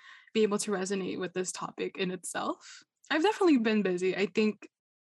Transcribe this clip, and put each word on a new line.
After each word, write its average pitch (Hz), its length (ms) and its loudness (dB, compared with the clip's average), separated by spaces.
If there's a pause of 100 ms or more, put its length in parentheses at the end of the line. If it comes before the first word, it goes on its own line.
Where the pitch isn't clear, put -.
(340)
be 220 80 4
able 208 160 2
to 208 140 -4
resonate 190 480 -4
with 180 140 -6
this 185 180 -4
topic - 460 -8
in 185 120 -2
itself. - 720 -8 (280)
I've 311 120 0
definitely 370 360 6
been 214 240 2
busy. 185 340 0
I 196 100 2
think 214 420 0 (440)